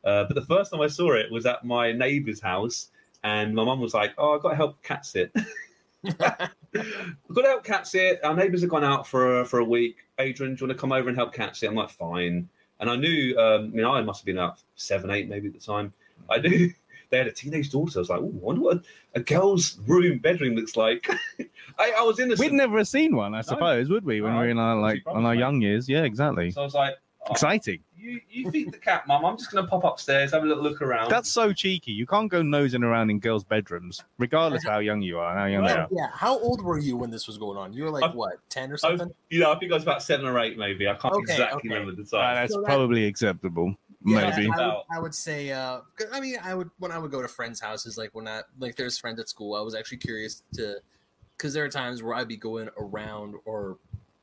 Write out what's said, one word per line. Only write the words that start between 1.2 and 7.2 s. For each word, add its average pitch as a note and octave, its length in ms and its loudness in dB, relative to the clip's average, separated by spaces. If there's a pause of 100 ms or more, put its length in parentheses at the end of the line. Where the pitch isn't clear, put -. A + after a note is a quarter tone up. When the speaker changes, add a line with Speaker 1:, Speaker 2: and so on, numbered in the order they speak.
Speaker 1:
was A2+ 160 -2
at B2 180 0
my A#2+ 280 0
neighbour's B2+ 480 -2
house, G2 500 -4 (320)
and G#2+ 320 0
my A2 100 2
mum C3 160 0
was A#2 140 -4
like, G#2 240 2
"Oh, D3+ 160 4
I've D3 80 -2
gotta D3 140 0
help D3 260 0
cat - 240 -6
sit." F2+ 300 -2
<laughs> - 680 -8
I've F#3 100 -4 (1200)